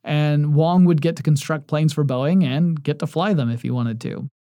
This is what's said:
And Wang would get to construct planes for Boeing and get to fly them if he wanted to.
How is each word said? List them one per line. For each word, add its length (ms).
And 500
Wang 300
would 160
get 160
to 60
construct 460
planes 260
for 100
Boeing 400
and 380
get 160
to 80
fly 260
them 180
if 120
he 80
wanted 320
to. 260